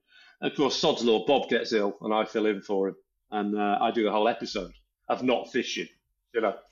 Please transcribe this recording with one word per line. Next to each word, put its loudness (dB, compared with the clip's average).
And -2
of -6
course, 2
sod's 2
law, 4
Bob 2
gets 0
ill, 0
and -4
I 2
fill -2
in -2
for 0
him, -4
and, -2
uh, 0
I 2
do 0
the 2
whole 2
episode -4
of -2
not 0
fishing, -4
you 0
know. 0